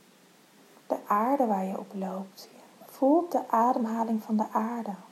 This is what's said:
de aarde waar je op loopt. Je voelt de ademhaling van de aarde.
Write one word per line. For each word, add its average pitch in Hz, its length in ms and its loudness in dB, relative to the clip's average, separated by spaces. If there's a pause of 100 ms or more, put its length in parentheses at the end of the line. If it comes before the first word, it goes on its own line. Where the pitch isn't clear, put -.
(880)
de - 100 -2 (100)
aarde 240 380 2
waar 190 200 0
je 190 140 -6
op - 140 -12
loopt. 190 580 -8
Je - 340 -20
voelt 320 460 4
de - 160 -2
ademhaling 226 760 2
van 220 140 0
de 214 140 0
aarde. 220 420 -2 (180)